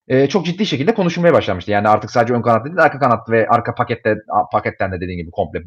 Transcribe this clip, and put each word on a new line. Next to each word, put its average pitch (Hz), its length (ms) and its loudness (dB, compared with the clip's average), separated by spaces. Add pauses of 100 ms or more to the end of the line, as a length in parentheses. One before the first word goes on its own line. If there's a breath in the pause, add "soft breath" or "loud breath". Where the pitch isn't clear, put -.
e, 131 200 2
çok 160 180 0
ciddi 180 200 -2
şekilde 180 280 0
konuşulmaya 170 400 2
başlanmıştı. 101 380 0
Yani 104 160 2
artık 110 240 2
sadece 120 220 2
ön 117 80 0
kanat 113 240 2
değil, 170 120 -12
arka 147 220 2
kanat 117 300 0
ve 113 200 2
arka 117 260 0
pakette-, 110 540 -2
a-, 95 200 0
paketten 101 420 -2
de 92 40 -6
dediğim 90 260 -6
gibi 82 100 -12
komple 87 360 -4